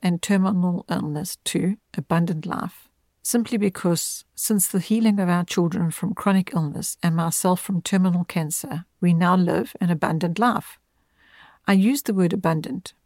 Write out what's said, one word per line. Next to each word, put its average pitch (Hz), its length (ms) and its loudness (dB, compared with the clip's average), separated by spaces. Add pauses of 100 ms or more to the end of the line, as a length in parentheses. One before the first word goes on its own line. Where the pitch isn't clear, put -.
and 175 180 0
Terminal 185 680 2
Illness 151 560 -4
to - 320 0 (160)
Abundant 165 520 0
Life, - 440 -8 (340)
simply 240 340 0
because 185 680 -2 (100)
since 202 320 0
the 190 140 -2
healing 214 400 2
of 180 80 0
our 175 160 2
children 170 460 0
from - 220 -4
chronic 190 400 0
illness 160 480 -4
and 170 140 0
myself 170 460 0
from 185 200 -2
terminal 180 440 2
cancer, 165 580 -6 (160)
we 175 140 4
now 175 240 4
live 175 420 2
an 180 100 0
abundant 165 480 0
life. 220 400 -2 (880)
I 196 60 2
use 208 300 4
the - 120 -2
word 185 200 2
abundant 165 600 -4 (120)